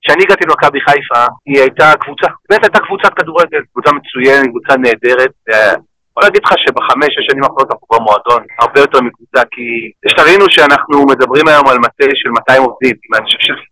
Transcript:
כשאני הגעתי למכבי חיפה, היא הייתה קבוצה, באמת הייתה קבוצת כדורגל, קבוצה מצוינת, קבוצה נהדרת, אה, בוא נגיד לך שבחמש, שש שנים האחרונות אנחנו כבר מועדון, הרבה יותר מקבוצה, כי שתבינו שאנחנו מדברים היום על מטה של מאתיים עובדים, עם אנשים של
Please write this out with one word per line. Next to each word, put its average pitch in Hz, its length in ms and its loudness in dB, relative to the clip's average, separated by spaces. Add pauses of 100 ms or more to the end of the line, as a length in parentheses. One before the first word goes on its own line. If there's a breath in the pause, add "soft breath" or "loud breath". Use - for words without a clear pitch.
כשאני 160 180 0
הגעתי 185 220 0
למכבי 147 360 0
חיפה, 135 440 0 (200)
היא 139 160 0
הייתה 151 380 2
קבוצה, 147 280 -6 (220)
באמת 208 140 2
הייתה 165 160 0
קבוצת 196 340 -4
כדורגל, 160 480 -2 (120)
קבוצה 147 180 -2
מצוינת, 135 580 0
קבוצה 120 280 -2
נהדרת, 123 540 0 (180)
אה, 107 240 2 (420)
בוא 202 120 2
נגיד 202 180 2
לך - 60 2 (120)
שבחמש, 139 520 -2
שש 135 140 -6
שנים 139 140 -2
האחרונות 131 280 -4
אנחנו - 160 -10
כבר 117 200 0
מועדון, 110 340 0 (200)
הרבה 120 200 0
יותר 139 200 2
מקבוצה, 123 400 -4 (120)
כי 120 140 -14 (420)
שתבינו 175 400 4
שאנחנו 143 480 2 (140)
מדברים 131 360 0
היום 147 200 4
על 127 180 2
מטה 139 240 0 (120)
של 127 140 -6
מאתיים 131 280 2
עובדים, 123 320 -2 (100)
עם - 140 -10
אנשים 110 280 -4
של 143 80 -4 (160)